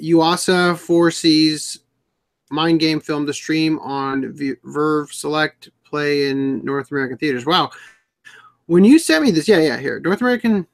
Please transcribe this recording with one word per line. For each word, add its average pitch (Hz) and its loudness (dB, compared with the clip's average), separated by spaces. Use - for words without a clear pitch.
Yuasa 170 2
Four 170 2
C's 156 0
Mind 165 2
Game 156 0
film 147 -6
to 147 -4
stream 156 -2
on 135 -6
V-, 139 -6
Verve 151 -2
Select 151 -4
Play 147 -2
in 135 -2
North 139 -6
American 131 -4
theaters. 127 -4
Wow. 160 0
When 175 6
you 277 8
sent 320 0
me 254 2
this, 160 0
yeah, 190 4
yeah, 135 2
here. 127 -6
North 190 -2
American 233 0